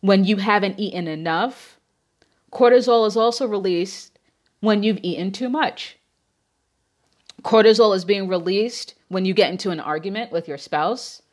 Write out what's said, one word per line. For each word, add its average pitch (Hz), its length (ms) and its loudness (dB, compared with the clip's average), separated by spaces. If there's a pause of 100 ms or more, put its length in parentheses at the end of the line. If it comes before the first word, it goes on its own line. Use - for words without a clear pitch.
when 196 220 4
you 202 120 2
haven't 196 420 0
eaten 180 300 -6
enough. 165 720 -6 (720)
Cortisol 240 560 6
is 208 80 -2
also 233 280 2
released 190 720 -4 (440)
when 208 240 2
you've 214 180 0
eaten 180 300 -4
too 247 160 -6
much. - 480 -4 (1500)
Cortisol 220 540 4
is 180 80 -4
being 196 240 -2
released 190 640 -4 (140)
when 190 160 -4
you 185 100 0
get 160 160 4
into 190 200 -6
an 165 100 -6
argument 190 500 -6
with 170 160 -6
your 143 120 -12
spouse 175 640 -6 (100)